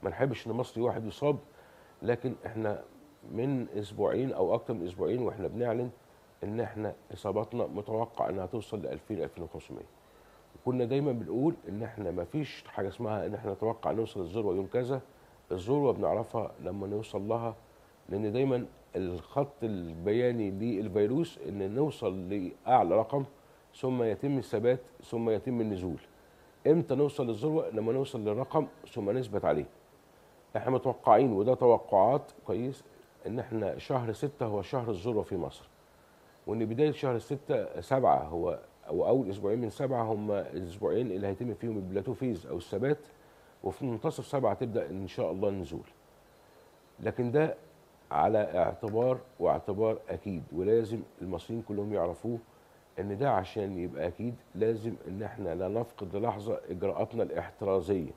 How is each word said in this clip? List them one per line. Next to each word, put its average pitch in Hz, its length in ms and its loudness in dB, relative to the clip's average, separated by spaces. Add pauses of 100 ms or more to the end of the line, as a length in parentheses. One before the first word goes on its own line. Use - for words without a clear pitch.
ما 98 60 0
نحبش 117 380 0
إن 113 40 -4
مصري 117 320 -2
واحد 113 220 0
يصاب، 139 320 0 (640)
لكن 117 340 0 (100)
احنا 110 380 -4 (480)
من 123 380 -2
أسبوعين 104 640 0
أو 92 200 2
أكتر 120 200 -2
من 90 140 -4
أسبوعين 92 340 0
واحنا 95 260 -2
بنعلن 120 420 -2 (540)
إن 104 160 -4
احنا 107 340 -4 (200)
إصاباتنا 107 540 -2
متوقع 110 640 -2
إنها 92 160 -4
توصل 107 360 -6
لألفين، 78 420 -6
ألفين 73 200 -8
وخمسمية. 76 420 -12 (720)
وكنا 127 300 0
دايما 139 260 2
بنقول 120 440 0 (140)
إن 104 140 -6
احنا 104 280 -4
ما 87 120 -2
فيش - 440 -6
حاجة 98 200 -4
اسمها 107 380 -4
إن 101 80 -4
احنا 107 200 -4
نتوقع 104 380 0
نوصل 107 300 -2
للذروة 95 340 -2
يوم 95 120 -2
كذا. 127 340 -2 (500)
الذروة 117 420 2
بنعرفها 98 680 0
لما 95 280 -6
نوصل 104 400 -4
لها، 117 280 -2 (540)
لأن 104 220 -2
دايما 127 340 2 (300)
الخط 92 680 -4
البياني 104 880 0
للفيروس 107 960 0
إن 98 280 -4
نوصل 98 540 -2
لأعلى 98 680 4
رقم، 135 300 2 (500)
ثم 127 280 0
يتم 123 340 0
الثبات، 120 420 2 (240)
ثم 117 260 0
يتم 113 320 2
النزول. 92 380 -2 (680)
إمتى 156 280 6
نوصل 139 320 2
للذروة؟ 127 420 0
لما 110 240 0
نوصل 131 260 -2
للرقم 123 480 0 (260)
ثم 101 180 0
نثبت 104 340 0
عليه. 76 200 4 (920)
احنا 113 140 0
متوقعين، 131 640 6
وده 107 200 4
توقعات 120 800 6 (160)
كويس، 120 360 -2 (440)
إن 113 120 -2
احنا 101 380 -2
شهر 120 340 -2
ستة 139 340 -4
هو 104 160 -2
شهر 120 280 -4
الذروة 104 340 0
في 98 140 -4
مصر، - 320 -8 (760)
وإن 110 180 0
بداية 127 260 4
شهر 127 280 0
ستة، 107 600 -4
سبعة 95 420 4
هو، 85 360 -2 (280)
أو 82 200 2
أول 117 220 4
أسبوعين 101 320 0
من 113 80 -2
سبعة 127 340 -2
هم 107 280 0
الأسبوعين 95 800 0
اللي 98 160 -2
هيتم 104 260 -4
فيهم 110 240 -4
البلاتو 95 360 -2
فيز 110 320 -2
أو 69 120 -4
الثبات، 120 400 0 (680)
وفي 98 220 -4
منتصف 127 400 -2
سبعة 127 280 2
تبدأ 104 360 -2
إن 95 180 -6
شاء 90 240 -2
الله 95 180 0
النزول. 95 380 -6 (1120)
لكن 120 320 0
ده 151 240 4 (560)
على 92 460 4
اعتبار، 113 600 2 (220)
واعتبار 95 580 2 (120)
أكيد، 87 340 -4 (120)
ولازم 107 460 2 (200)
المصريين 92 460 -6
كلهم 104 260 -4
يعرفوه، 98 460 -2 (600)
إن 101 180 -4
ده 135 140 2
عشان 98 460 0
يبقى 82 300 -4
أكيد 110 280 -4 (200)
لازم 110 400 0 (120)
إن 95 160 -8
إحنا 98 320 -6
لا 92 120 -2
نفقد 104 480 -4
للحظة 104 440 -2 (100)
إجراءاتنا 98 540 -2
الاحترازية. 87 920 0